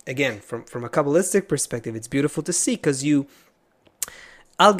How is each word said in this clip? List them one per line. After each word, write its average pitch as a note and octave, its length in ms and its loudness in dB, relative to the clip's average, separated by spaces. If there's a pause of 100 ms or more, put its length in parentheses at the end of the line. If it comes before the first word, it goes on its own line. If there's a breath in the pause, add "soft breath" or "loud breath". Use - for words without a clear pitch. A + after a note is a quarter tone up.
again, B2+ 340 -4
from, A#2 240 -12
from A#2+ 200 -10
a A#2 60 -10
Kabbalistic E3 580 2
perspective, A#2+ 480 -4
it's A2+ 120 -12
beautiful C#3+ 340 -2
to F3 100 -6
see A#3+ 240 0
'cause C3+ 260 -2
you, C#3+ 240 2 (1300 loud breath)
I'll, G3+ 220 6